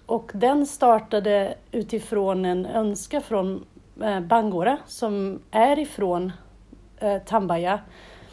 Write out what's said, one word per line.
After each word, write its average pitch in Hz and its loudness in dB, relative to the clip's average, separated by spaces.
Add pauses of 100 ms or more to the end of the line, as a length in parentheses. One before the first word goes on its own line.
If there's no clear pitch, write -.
och 226 -4
den 269 2
startade 208 2 (160)
utifrån 202 -2
en 180 0
önskan 220 -2
från, 190 -4 (380)
eh, 202 -2
Bangura, 214 2
som 202 -4 (100)
är 254 4
ifrån, 185 -2 (680)
eh, 202 0
Tambaya. 185 0 (520)